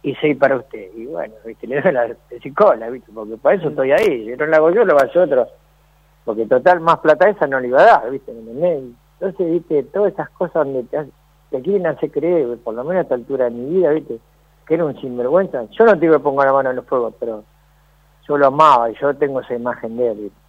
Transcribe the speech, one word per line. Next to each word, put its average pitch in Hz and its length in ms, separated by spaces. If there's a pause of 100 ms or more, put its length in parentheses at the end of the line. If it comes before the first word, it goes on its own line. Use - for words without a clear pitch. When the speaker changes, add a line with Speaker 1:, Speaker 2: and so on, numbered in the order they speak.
Speaker 1:
y 139 140
seis 151 220
para 135 200
usted". 107 380
Y 113 100
bueno, 160 300 (100)
viste, 113 220
le 135 140
doy 185 100
la 120 160 (220)
pesicola, 127 600
viste, 123 240
porque 110 240
para 151 200
eso 160 100
Speaker 2:
Mm. - 20
Speaker 1:
estoy 135 220
ahí. 151 340
Si 120 100
no 147 120
la 160 100
hago 156 140
yo, 220 120
lo 165 140
hace 139 220
otro. 143 280 (760)
Porque 110 220
total, 131 320
más 165 180
plata 156 320
esa 196 160
no 135 140
le 123 80
iba 127 140
a 196 40
dar, 151 240
viste, 131 240
¿me 117 60
entendés? 135 440 (360)
Entonces, 180 320
viste, 160 320
todas 190 300
esas 156 180
cosas 165 340
donde 131 180
te, 139 140
hace, 143 140 (380)
te 131 120
quieren 180 260
hacer 147 240
creer, 143 520
por 113 120
lo 120 80
menos 180 160
a - 40
esta 135 120
altura 127 300
de 120 60
mi 131 260
vida, 170 140
viste, 143 280 (480)
que 160 80
era 165 100
un 135 160
sinvergüenza. 131 680
Yo - 140
no 156 80
te 147 80
digo 160 120
que 151 60
pongo 139 240
la 135 100
mano 135 160
en 127 80
el 120 60
fuego, 117 360
pero 110 240 (840)
yo 147 100
lo 143 80
amaba 135 460
y 104 100
yo 139 140
tengo 139 260
esa 123 140
imagen 117 420
de 120 140
él, 104 60
¿viste? 104 200 (120)